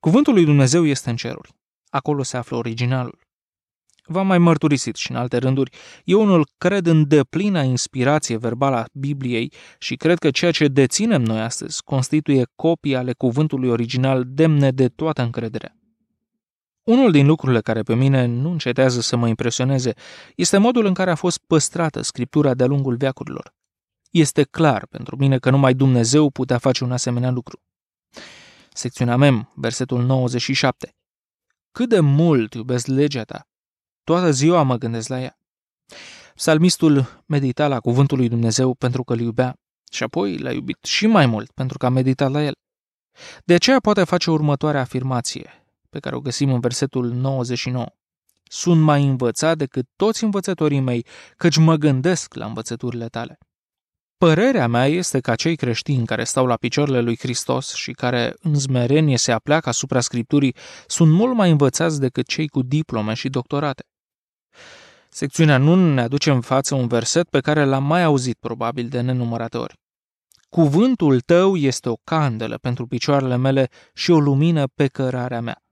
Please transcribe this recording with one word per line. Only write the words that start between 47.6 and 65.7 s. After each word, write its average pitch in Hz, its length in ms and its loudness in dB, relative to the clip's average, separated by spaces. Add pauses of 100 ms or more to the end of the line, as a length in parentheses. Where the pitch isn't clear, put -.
nouă. 123 240 -8 (480)
„Sunt - 380 0
mai 143 260 4
învățat 135 500 0
decât 135 400 -6
toți 220 280 -2
învățătorii 185 560 -2
mei, 123 260 -2 (300)
căci 156 200 0
mă 160 200 6
gândesc 151 580 0
la 120 100 -12
învățăturile 117 640 -8
tale.” 120 300 -12 (760)
Părerea 175 520 2
mea 120 180 2
este 156 340 -2
că 123 100 -6
acei 160 260 -2
creștini 123 500 -2
care 113 180 -4
stau 131 220 0
la 123 100 0
picioarele 131 440 -2
lui 117 180 0
Hristos 127 560 -6
și - 180 -10
care 123 460 -4
în 156 160 -2
smerenie 135 600 2
se 120 160 0
apleacă 143 360 -2
asupra 131 320 -2
Scripturii 123 560 0 (300)
sunt 160 260 4
mult 233 220 2
mai 196 160 2
învățați 147 500 2
decât 127 260 -4
cei 156 220 -6
cu 135 140 -4
diplome 123 520 -4
și 127 140 -8
doctorate. 139 580 -6 (1200)
Secțiunea 147 500 0
Nun 160 360 4